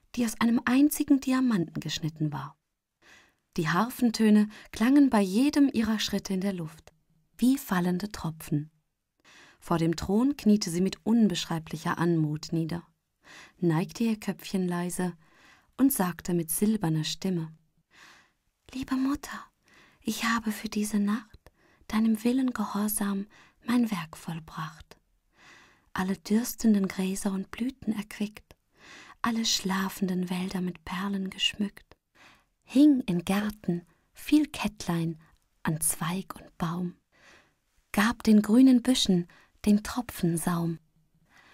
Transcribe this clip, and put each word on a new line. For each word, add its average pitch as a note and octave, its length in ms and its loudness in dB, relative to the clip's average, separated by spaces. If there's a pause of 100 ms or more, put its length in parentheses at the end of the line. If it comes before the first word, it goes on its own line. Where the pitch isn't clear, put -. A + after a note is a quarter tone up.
(140)
die A#3+ 120 -2
aus - 140 -6
einem A#3 260 2
einzigen C#4 540 2
Diamanten A#3+ 600 0
geschnitten D3+ 520 -4
war. C#3 220 -10 (1040)
Die D#3+ 140 -2
Harfentöne G#3+ 760 4 (240)
klangen C4+ 380 4
bei G#3+ 100 4
jedem C4+ 520 2
ihrer A3 260 0
Schritte G3 360 -4
in F#3+ 60 -2
der G3+ 120 -2
Luft, E3 400 -12 (440)
wie C4 220 2
fallende F3+ 520 -2
Tropfen. D#3 600 -6 (880)
Vor E3+ 180 -2
dem E3 180 0
Thron B3 400 0
kniete G#3 340 2
sie E3+ 100 0
mit F#3+ 240 -2
unbeschreiblicher E3+ 920 0
Anmut D#3 540 0
nieder, E3 340 -4 (720)
neigte D#3+ 460 0
ihr A3 140 0
Köpfchen F#3 500 -4
leise F3 460 -4 (600)
und C4 160 4
sagte F3 420 -2
mit E3 160 0
silberner E3+ 540 0
Stimme: E3 480 -4 (1200)
"Liebe C4 220 -6
Mutter, C4 460 -4 (600)
ich A3 240 -6
habe A3+ 280 0
für G#3+ 160 -10
diese G#3 320 -2
Nacht, G#3 380 -2 (500)
deinem A3 360 2
Willen B3+ 280 2
gehorsam, G3+ 720 -4 (380)
mein A#3 260 0
Werk D#3+ 260 -8
vollbracht, D#3+ 800 -12 (960)
alle F#3+ 240 -4
dürstenden G#3 720 2
Gräser F#3+ 440 -4
und F#3+ 180 -6
Blüten A#3 420 -6
erquickt, G#3 640 -8 (640)
alle A3+ 220 -2
schlafenden F#3+ 840 -2
Wälder F#3 300 -4
mit F3+ 240 -6
Perlen F#3+ 460 -6
geschmückt, - 640 -6 (680)
hing C#4 380 6
in F3 220 -2
Gärten G3 640 -2 (260)
viel D4+ 340 2
Kettlein E3+ 720 -4 (440)
an D#3+ 180 -2
Zweig - 560 -4
und - 200 -20
Baum, F3 400 -4 (960)
gab A3 300 0
den G#3+ 200 6
grünen B3 400 6
Büschen F#3 440 2 (400)
den G#3 160 4
Tropfensaum, E3+ 960 -2 (760)